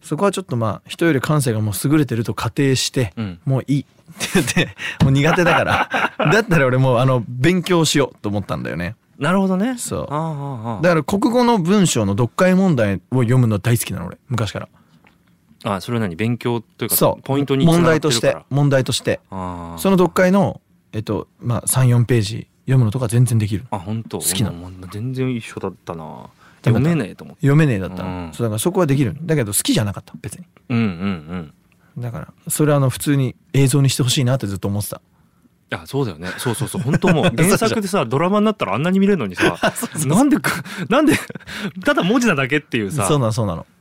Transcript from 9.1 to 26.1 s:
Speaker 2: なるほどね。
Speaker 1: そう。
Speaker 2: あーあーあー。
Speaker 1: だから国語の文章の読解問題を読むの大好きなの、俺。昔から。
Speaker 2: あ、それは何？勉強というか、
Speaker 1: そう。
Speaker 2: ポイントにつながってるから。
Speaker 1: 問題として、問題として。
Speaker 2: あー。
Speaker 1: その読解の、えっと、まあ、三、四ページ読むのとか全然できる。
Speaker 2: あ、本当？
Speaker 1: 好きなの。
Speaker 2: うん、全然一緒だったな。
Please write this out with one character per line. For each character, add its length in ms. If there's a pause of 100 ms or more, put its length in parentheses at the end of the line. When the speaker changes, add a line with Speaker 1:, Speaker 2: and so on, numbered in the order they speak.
Speaker 2:
な 140
る 80
ほ 80
ど 80
ね。 220
Speaker 1:
そ 240
う。 80
Speaker 2:
あ 40
ー 20
あ 40
ー 560
あ 20
ー。 40
Speaker 1:
だ 80
か 40
ら 80
国 300
語 100
の 160
文 300
章 180
の 60
読 160
解 260
問 220
題 240 (100)
を 120
読 160
む 100
の 100
大 180
好 80
き 80
な 60
の、 80
俺。 100 (120)
昔 240
か 80
ら。 80 (960)
Speaker 2:
あ、 160
そ 100
れ 80
は 40
何？ 120
勉 240
強 220
と 240
い 20
う 20
か、 60
Speaker 1:
そ 240
う。 60
Speaker 2:
ポ 120
イ 60
ン 40
ト 100
に 100
つ 20
な 40
が 240
っ 20
て 100
る 120
か 80
ら。 200
Speaker 1:
問 220
題 140
と 80
し 80
て、 80
問 80
題 20
と 0
し 0
て。 100
Speaker 2:
あ 480
ー。 20
Speaker 1:
そ 120
の 60
読 180
解 160
の、 300 (320)
え 80
っ 20
と、 240 (140)
ま 160
あ、 100
三、 220
四 160
ペ 140
ー 20
ジ 260 (200)
読 120
む 60
の 80
と 80
か 80
全 160
然 140
で 100
き 100
る。 140
Speaker 2:
あ、 80
本 240
当？ 140
Speaker 1:
好 60
き 200
な 80
の。 160
Speaker 2:
う 20
ん、 180
全 240
然 220
一 100
緒 140
だ 120
っ 20 (120)
た 120
な。 80 (580)